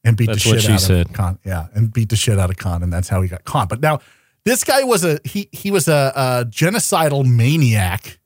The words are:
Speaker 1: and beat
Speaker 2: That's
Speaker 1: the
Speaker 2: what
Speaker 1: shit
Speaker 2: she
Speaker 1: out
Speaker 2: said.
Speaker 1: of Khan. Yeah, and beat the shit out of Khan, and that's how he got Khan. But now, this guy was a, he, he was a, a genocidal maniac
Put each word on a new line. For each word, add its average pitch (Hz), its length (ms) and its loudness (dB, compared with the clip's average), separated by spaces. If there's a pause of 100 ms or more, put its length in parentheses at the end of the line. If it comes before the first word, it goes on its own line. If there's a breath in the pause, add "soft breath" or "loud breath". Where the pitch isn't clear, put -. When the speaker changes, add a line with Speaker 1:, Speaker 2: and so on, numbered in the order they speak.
Speaker 1:
and 113 120 4
beat 113 100 0
Speaker 2:
That's 107 180 -2
Speaker 1:
the 113 60 4
Speaker 2:
what 110 100 4
Speaker 1:
shit 107 80 2
Speaker 2:
she 110 60 4
Speaker 1:
out 95 60 2
Speaker 2:
said. 92 260 2
Speaker 1:
of - 60 -14
Khan. 92 320 -4
Yeah, 85 300 -6
and 110 180 0
beat 113 180 -2
the 110 60 0
shit 104 220 0
out 90 120 0
of 90 60 -4
Khan, 87 260 -4
and 87 100 -2
that's 90 160 -4
how 92 140 0
he 90 60 -2
got 90 160 -10
Khan. 120 240 -2
But 120 120 -8
now, 151 200 0 (440 soft breath)
this 240 180 0
guy 277 220 2
was 214 200 0
a, 156 200 0
he, 202 260 -8
he - 220 -6
was 175 160 0
a, 143 260 2
a 127 340 -2
genocidal 160 760 0
maniac 117 1000 2